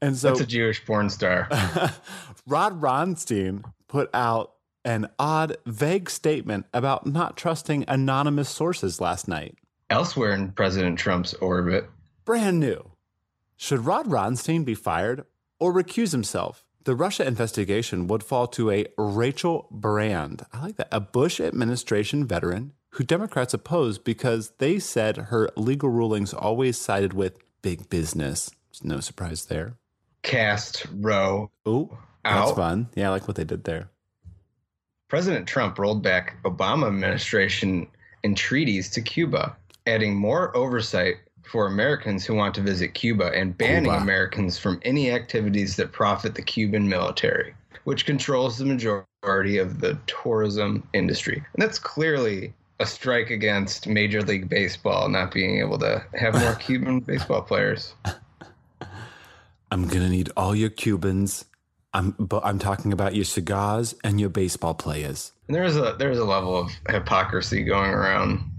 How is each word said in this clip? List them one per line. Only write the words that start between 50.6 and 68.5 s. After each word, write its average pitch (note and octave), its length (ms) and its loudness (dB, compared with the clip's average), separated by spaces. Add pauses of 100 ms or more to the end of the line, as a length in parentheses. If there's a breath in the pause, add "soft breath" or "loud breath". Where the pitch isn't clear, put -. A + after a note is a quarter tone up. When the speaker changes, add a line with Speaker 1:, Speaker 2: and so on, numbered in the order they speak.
Speaker 2:
industry. - 500 0 (100)
And - 100 0
that's A3 160 0
clearly B2 760 0 (260)
a G#2+ 60 2
strike A#2+ 460 0
against G#2 560 0
Major G#2 340 2
League G2 260 0
Baseball G2 640 0
not F#2 240 0
being G2 260 2
able G2+ 200 0
to G#2+ 240 0 (160)
have A2+ 160 4
more A#2 200 4
Speaker 1:
<laughs> - 40 -14
Speaker 2:
Cuban B2+ 400 0
baseball A2 420 0
players. G2+ 540 -2 (1800 loud breath)
Speaker 1:
I'm F#2 160 0
gonna F#2 220 2
need F#2 260 2
all G2 200 2
your G#2+ 140 2
Cubans. G2 760 0 (480)
I'm, F#2+ 260 2
but G#2 260 0
I'm G2+ 140 0
talking G2 340 0
about G2 220 0
your G2+ 100 2
cigars G2+ 800 0
and G#2 160 2
your G2+ 100 2
baseball E2+ 460 0
players. D2 560 -6 (160)
Speaker 2:
And C#3+ 80 -2
there F3+ 80 2
is E3 120 2
a, A#2 220 2
there C3+ 140 0
is A#2+ 80 0
a A2+ 60 2
level F#2+ 320 2
of F2 120 0 (180)
hypocrisy F#2+ 760 2
going G2 280 2
around G2 500 2 (180)